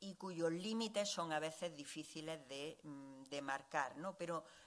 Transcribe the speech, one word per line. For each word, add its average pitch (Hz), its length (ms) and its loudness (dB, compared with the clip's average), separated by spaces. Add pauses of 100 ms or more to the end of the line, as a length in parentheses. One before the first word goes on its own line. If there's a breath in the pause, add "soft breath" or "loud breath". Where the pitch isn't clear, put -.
y 196 140 -4
cuyos 170 380 2
límites 214 560 2
son 165 240 2
a 151 80 6
veces 160 340 0
difíciles 151 720 -4
de, 139 340 -4
mm, 139 420 -10
de 139 180 -2
marcar, 139 540 2
¿no? 180 200 -2
Pero, 170 280 0 (220 loud breath)